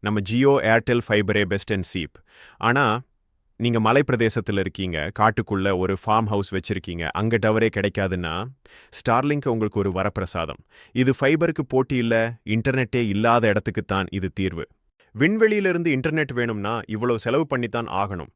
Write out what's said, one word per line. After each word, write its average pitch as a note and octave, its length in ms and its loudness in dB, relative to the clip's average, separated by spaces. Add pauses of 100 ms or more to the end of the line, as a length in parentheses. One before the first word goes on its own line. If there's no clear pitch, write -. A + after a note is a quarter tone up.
நம்ம G#2 240 0
Jio, C3+ 240 6 (160)
Airtel A#2 360 4
ஃபைபரே G#2 460 2
best G2 240 -4
and F#2 160 -4
cheap. E2 200 -6 (560)
ஆனா C3+ 160 4 (760)
நீங்க A#2 260 0
மலை B2 220 6
பிரதேசத்துல A2 560 0
இருக்கீங்க, F#2 340 -4 (200)
காட்டுக்குள்ள G#2 540 2 (100)
ஒரு F#2 200 0
ஃபார்ம் A2 300 2
ஹவுஸ் G2+ 220 -2
வச்சிருக்கீங்க, F#2 500 -6 (160)
அங்க A2+ 240 0
டவரே A2 320 2
கிடைக்காதுன்னா F#2 560 -2 (680)
Starlink C#3 540 0
உங்களுக்கு A2 300 -2
ஒரு G2 160 0
வரப்பிரசாதம். F#2+ 640 -4 (340)
இது B2+ 220 2
ஃபைபருக்கு D3+ 460 0 (100)
போட்டி C3 300 0
இல்ல, A#2 120 0 (380)
இன்டர்நெட்டே B2 480 0 (120)
இல்லாத A2+ 380 4
இடத்துக்கு G2+ 400 -2
தான் F#2+ 160 0 (120)
இது F#2 100 -4 (100)
தீர்வு. F2 260 -4 (500)
விண்வெளியிலிருந்து F#3+ 840 2
இன்டர்நெட் D3+ 420 -2
வேணும்னா A2 340 -2 (220)
இவ்வளவு A#2 300 -2
செலவு C#3 260 2
பண்ணித்தான் A#2+ 400 -4 (100)
ஆகணும். G2 340 -6